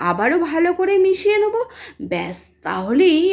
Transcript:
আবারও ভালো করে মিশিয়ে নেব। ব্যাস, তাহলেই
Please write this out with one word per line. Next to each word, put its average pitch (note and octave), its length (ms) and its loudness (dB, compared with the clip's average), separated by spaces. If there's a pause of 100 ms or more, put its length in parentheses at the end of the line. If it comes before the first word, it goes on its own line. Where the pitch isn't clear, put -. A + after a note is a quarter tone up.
আবারও G3+ 400 0
ভালো E4 300 0
করে F#4+ 260 0
মিশিয়ে F#4+ 400 2
নেব। G#4+ 180 0 (520)
ব্যাস, F3 300 -6 (240)
তাহলেই B3+ 580 2 (120)